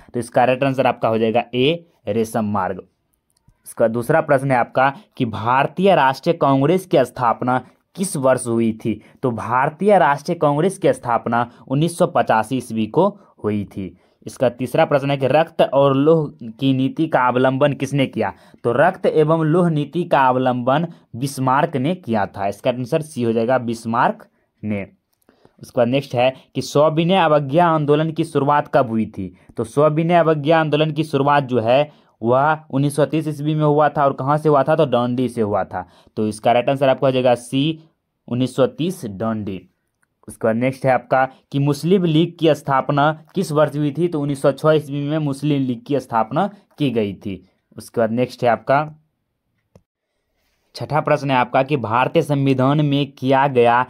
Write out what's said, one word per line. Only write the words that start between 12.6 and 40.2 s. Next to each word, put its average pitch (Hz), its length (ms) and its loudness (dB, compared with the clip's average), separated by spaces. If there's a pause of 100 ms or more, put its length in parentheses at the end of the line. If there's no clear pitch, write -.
को 185 320 0 (260)
हुई 104 200 -2
थी। 92 340 -12 (280)
इसका - 220 -2
तीसरा 131 360 -2
प्रश्न 143 260 0
है 143 60 0
कि 131 100 -2
रक्त 156 360 0
और 139 340 2
लोह 151 360 2 (100)
की 131 320 -2
नीति 135 320 -2
का 135 220 2
अवलंबन 131 440 2
किसने 135 340 -2
किया? 101 260 -4 (320)
तो 120 80 0
रक्त 175 340 0
एवं 156 380 2
लोह 170 260 2
नीति 151 340 -4
का 143 240 2
अवलंबन 127 580 0 (300)
बिस्मार्क 135 600 -2
ने 143 180 -2
किया 110 320 -2
था। 101 220 -6
इसका 113 220 -4
आंसर 127 320 -4
सी 123 200 -10
हो 113 100 0
जाएगा, 117 260 0
बिस्मार्क 117 720 -2 (360)
ने। 101 220 -6 (760)
उसके - 180 -4
बाद 117 80 2
नेक्स्ट 135 260 -4
है 123 200 2 (200)
कि 127 80 -4
सविनय 156 520 2
अवज्ञा 156 540 2
आंदोलन 156 420 0
की 156 140 -4
शुरुआत 147 500 0
कब 131 140 4
हुई 110 180 -2
थी? 92 300 -12 (200)
तो 120 80 -4
सविनय 156 500 2
अवज्ञा 160 460 4
आंदोलन 156 300 0
की 151 140 -2
शुरुआत 143 400 2
जो 123 160 0
है 127 320 2 (300)
वह 139 360 2 (120)
उन्नीस 139 260 -2
सौ 147 100 2
तीस 151 220 -4
ईस्वी 151 260 -4
में 151 100 0
हुआ 147 240 4
था। 147 160 0
और 139 80 2
कहाँ 139 260 -2
से 156 100 0
हुआ 139 140 4
था? 151 140 2
तो 160 100 2
डांडी 123 420 0
से 117 120 -6
हुआ 101 240 -2
था। 92 240 -10 (280)
तो 107 120 -2
इसका 117 240 0
राइट 120 160 2
आंसर 139 200 0
आपका 131 200 2
हो 131 40 2
जाएगा 127 220 2
सी, 143 540 -4 (400)
उन्नीस 123 280 -4
सौ 131 100 4
तीस 151 380 -6
डांडी। 101 580 -8 (640)